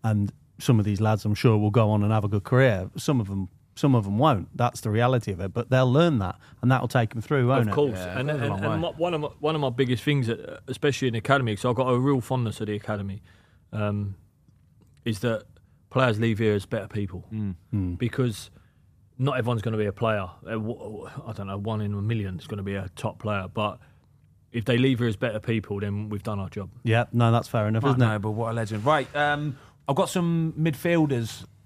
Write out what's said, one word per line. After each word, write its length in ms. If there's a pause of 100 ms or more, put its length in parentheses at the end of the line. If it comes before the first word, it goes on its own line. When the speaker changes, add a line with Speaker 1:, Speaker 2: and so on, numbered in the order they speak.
Speaker 1:
and 280 (280)
some 200
of 60
these 160
lads, 240
I'm 100
sure, 220
will 140
go 180
on 140
and 80
have 120
a 60
good 140
career. 540
Some 220
of 100
'em, 200 (260)
some 180
of 140
'em 100
won't. 300 (100)
That's 240
the 80
reality 420
of 80
it. 140
But 160
they'll 220
learn 260
that, 220 (240)
and 80
that'll 160
take 280
'em 60
through, 280
won't 140
Speaker 2:
Of 40
Speaker 1:
it? 60
Speaker 2:
course, 200
Speaker 3:
Yeah, 260
Speaker 2:
and, 120
Speaker 3:
it 20
goes 80
Speaker 2:
and, 40
Speaker 3:
a 100
long 80
Speaker 2:
and 60 (140)
Speaker 3:
way. 60
Speaker 2:
mo-, 80
one 160
of 80
my, 60 (120)
one 140
of 80
my 80
biggest 340
things, 260
uh, 380
especially 420
in 40
the 60
academy, 360
'cause 100
I've 100
got 140
a 100
real 220
fondness 380
of 80
the 80
academy, 460 (500)
um, 440 (920)
is 140
that 240 (480)
players 280
leave 200
here 160
as 100
better 220
people 440
Speaker 3:
Mm. 240 (160)
Speaker 1:
Mm. 280
Speaker 2:
because 500 (680)
not 180
everyone's 240
gonna 160
be 80
a 80
player. 340 (180)
Uh, 80
w-, 260
w-, 300 (180)
I 60
don't 140
know, 120
one 220
in 120
a 80
million 380
is 80
gonna 160
be 120
a 200
top 240
player, 340
but 260 (720)
if 140
they 140
leave 200
here 80
as 100
better 220
people, 400
then 300
we've 140
done 160
our 100
job. 200 (140)
Speaker 1:
Yeah, 300
no, 180
that's 160
fair 200
enough, 160
Speaker 3:
Right, 80
Speaker 1:
isn't 100
it? 60
Speaker 3:
no, 120
but 120
what 200
a 20
legend. 320
Right, 300
um, 400 (320)
I've 80
got 140
some 500
midfielders' 840 (200)